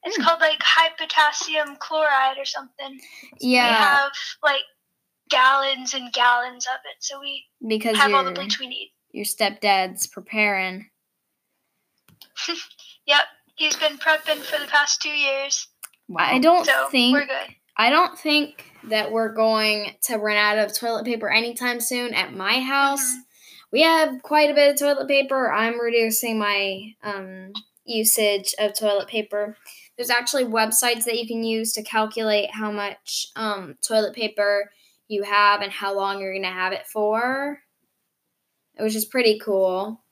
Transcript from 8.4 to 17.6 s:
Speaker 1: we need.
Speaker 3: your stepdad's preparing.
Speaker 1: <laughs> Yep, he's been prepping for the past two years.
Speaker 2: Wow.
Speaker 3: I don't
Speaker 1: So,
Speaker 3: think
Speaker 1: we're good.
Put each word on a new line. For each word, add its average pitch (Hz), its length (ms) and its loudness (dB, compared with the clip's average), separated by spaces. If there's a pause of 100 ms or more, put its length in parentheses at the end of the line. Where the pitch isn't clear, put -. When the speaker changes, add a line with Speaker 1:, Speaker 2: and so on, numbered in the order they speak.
Speaker 1:
we 262 80 -12
need. 254 260 -14 (200)
Speaker 3:
your 208 120 -10
stepdad's 196 840 0
preparing. 196 840 -4 (1500)
Speaker 1:
<laughs> - 120 -8 (580)
Yep, 285 140 4 (340)
he's 302 220 -2
been 302 220 -2
prepping 311 440 0
for 294 160 -4
the 285 80 -6
past 294 360 2
two 302 80 -6
years. 277 580 -2 (400)
Speaker 2:
Wow. - 160 -2
Speaker 3:
I 254 140 2
don't 330 280 6
Speaker 1:
So, 269 240 2
Speaker 3:
think 247 240 4
Speaker 1:
we're 285 120 2
good. - 280 -6 (220)